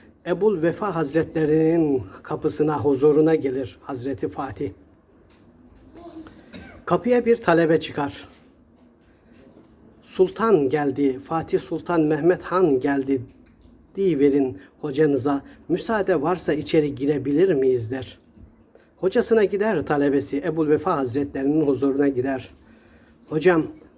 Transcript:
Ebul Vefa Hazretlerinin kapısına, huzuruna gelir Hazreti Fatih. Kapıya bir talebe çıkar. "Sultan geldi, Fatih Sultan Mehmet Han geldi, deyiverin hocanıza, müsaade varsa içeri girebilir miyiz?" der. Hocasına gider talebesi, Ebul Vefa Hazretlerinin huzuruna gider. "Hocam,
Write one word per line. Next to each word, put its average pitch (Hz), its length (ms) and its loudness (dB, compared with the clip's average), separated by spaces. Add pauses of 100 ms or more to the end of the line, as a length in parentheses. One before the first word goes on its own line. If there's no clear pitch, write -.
(280)
Ebul 180 340 0
Vefa 170 340 -2
Hazretlerinin 160 1080 0 (200)
kapısına, 151 560 -4
huzuruna 147 560 4
gelir 135 460 -4
Hazreti 135 460 -8
Fatih. 139 440 -8 (2250)
Kapıya 233 400 0
bir 233 120 4
talebe 165 420 2
çıkar. - 480 -8 (1800)
"Sultan 185 640 2
geldi, 139 500 0
Fatih 165 400 -4
Sultan 165 420 -2
Mehmet 156 420 2
Han 170 360 2
geldi, 135 420 -2 (760)
deyiverin 143 600 2 (240)
hocanıza, 143 600 0 (280)
müsaade 180 520 0
varsa 170 320 -2
içeri 147 420 0
girebilir 143 580 0
miyiz?" 127 380 0
der. - 280 -10 (800)
Hocasına 220 460 2
gider 196 420 0
talebesi, 143 600 0
Ebul 156 240 -2
Vefa 151 280 2
Hazretlerinin 139 720 0
huzuruna 139 400 0
gider. 131 420 -4 (800)
"Hocam, 156 380 2 (300)